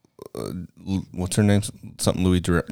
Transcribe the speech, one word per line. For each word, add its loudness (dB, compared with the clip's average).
uh, -8
L-, -2
what's -4
her 6
name? 4
Something 0
Louis 4
Dre-, 2